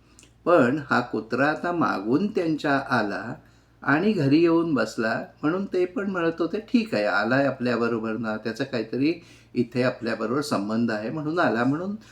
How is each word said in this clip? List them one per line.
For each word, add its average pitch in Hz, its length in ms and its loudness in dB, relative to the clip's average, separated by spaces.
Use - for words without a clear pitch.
पण 156 340 6
हा 120 100 2
कुत्रा 120 460 -2
आता 156 260 -2
मागून 120 540 0
त्यांच्या 156 520 0
आला 107 560 -2
आणि 160 300 2
घरी 147 280 4
येऊन 165 340 4
बसला, 113 500 -2
म्हणून 175 220 0
ते 180 200 0
पण 196 260 -4
म्हणत 170 280 0
होते, 175 220 -2
"ठीक - 340 0
आहे, 104 100 2
आलाय 113 420 2
आपल्याबरोबर 117 680 0
ना, 110 240 -4
त्याचा 110 280 -4
काहीतरी 131 500 -2
इथे 123 280 0
आपल्याबरोबर 117 580 -2
संबंध 113 500 -2
आहे 110 200 -4
म्हणून 156 280 -4
आला", 120 260 2
म्हणून 170 300 0